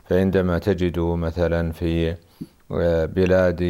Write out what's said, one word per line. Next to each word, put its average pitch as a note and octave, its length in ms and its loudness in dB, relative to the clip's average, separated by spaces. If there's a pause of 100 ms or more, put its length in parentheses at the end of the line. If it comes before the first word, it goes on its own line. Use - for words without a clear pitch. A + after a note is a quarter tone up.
فعندما F#2 540 2
تجد F2 400 -2
مثلا E2+ 720 -2
في، E2 440 -2 (560)
آه، E2+ 320 0
بلاد F#2 540 2 (100)